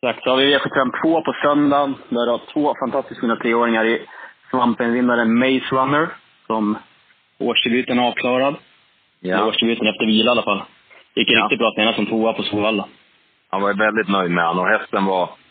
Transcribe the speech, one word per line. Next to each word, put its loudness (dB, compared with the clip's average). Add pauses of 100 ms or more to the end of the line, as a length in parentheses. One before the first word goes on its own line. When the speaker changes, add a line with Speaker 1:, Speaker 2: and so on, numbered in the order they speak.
Speaker 1:
Exakt, -4
så 0
har 4
vi 4
V 4
sjuttiofem 0 (100)
två 2
på -4 (100)
söndagen. 2 (140)
Där 0
har 0 (120)
två 0
fantastiskt -6
fina 0
treåringar 2
i 0 (440)
Svampenvinnaren 2
Maze 0
Runner, 0 (380)
som -2 (600)
årsdebuten 0
är 2
avklarad. 0 (680)
Speaker 2:
Ja. -4
Speaker 1:
Eller 2
årsdebuten 0
efter -2
vila 2
i 2
alla 0
fall. -2 (520)
Gick 0
Speaker 2:
Ja. 4
Speaker 1:
riktigt -2
bra 2
senast 0
som -2
tvåa 0
på -6
Solvalla. -2 (680)
Speaker 2:
Han -4
var 0
väldigt 0
nöjd 0
med 2
han 0
och 0
hästen 0
var 0 (200)